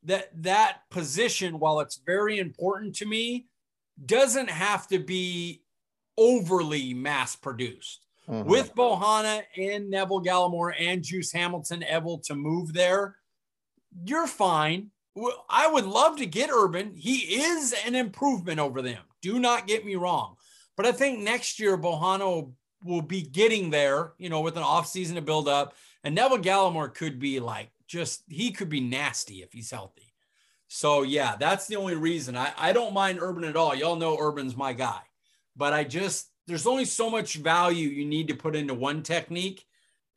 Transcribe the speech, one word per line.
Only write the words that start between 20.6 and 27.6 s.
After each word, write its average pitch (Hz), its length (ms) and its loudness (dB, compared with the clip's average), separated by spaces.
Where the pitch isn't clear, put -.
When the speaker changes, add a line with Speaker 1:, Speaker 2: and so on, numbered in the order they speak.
Speaker 1:
But 202 100 0
I 247 60 4
think 262 280 0
next 220 380 -2
year, 196 200 2
Bohanna 175 480 0
will, 160 280 -2
will 170 180 -2
be 180 200 -4
getting 185 480 2
there, 147 480 2
you 185 100 -10
know, 160 120 0
with 160 160 -2
an 165 80 -4
offseason 170 500 0
to 170 80 -4
build 151 260 0
up. 143 260 2
And 147 120 -4
Neville 254 240 4
Gallimore 180 540 2
could 151 260 -6
be, 135 220 -2
like, 110 300 -8